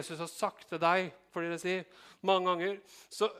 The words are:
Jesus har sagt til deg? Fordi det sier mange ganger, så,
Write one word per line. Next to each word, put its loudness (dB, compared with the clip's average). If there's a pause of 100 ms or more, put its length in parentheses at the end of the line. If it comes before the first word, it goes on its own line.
Jesus -8
har -8
sagt -4
til -4
deg? 2 (180)
Fordi -4
det -6
sier -2 (400)
mange 6
ganger, 0 (240)
så, 0